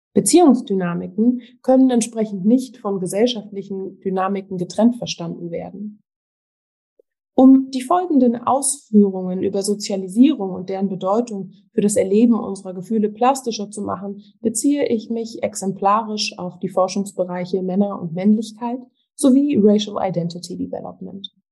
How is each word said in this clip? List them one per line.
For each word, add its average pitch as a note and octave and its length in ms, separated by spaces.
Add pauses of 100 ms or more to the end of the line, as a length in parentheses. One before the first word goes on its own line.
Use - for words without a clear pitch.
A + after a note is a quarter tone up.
(140)
Beziehungsdynamiken G#3 1300 (200)
können C4 300
entsprechend G#3+ 540
nicht B3+ 320
von G3 220
gesellschaftlichen G3 1000
Dynamiken F#3+ 580
getrennt G#3 400
verstanden E3+ 540
werden. F#3 500 (1300)
Um C4+ 360
die C4 100
folgenden D4+ 540
Ausführungen G3+ 1080
über G3 200
Sozialisierung G3+ 840
und F#3 180
deren F#3+ 220
Bedeutung G3 600 (200)
für - 80
das G#3 160
Erleben G#3 420
unserer F#3+ 360
Gefühle G#3 360
plastischer A3 640
zu G#3 100
machen, G3+ 400 (200)
beziehe C#4+ 480
ich A3 200
mich A3+ 320
exemplarisch G#3 960
auf F3+ 220
die G3 80
Forschungsbereiche F#3 960
Männer G3 380
und E3+ 120
Männlichkeit G#3+ 680 (340)
sowie C#4+ 420
Racial G#3 380 (100)
Identity F3 520
Development. F#3 760 (180)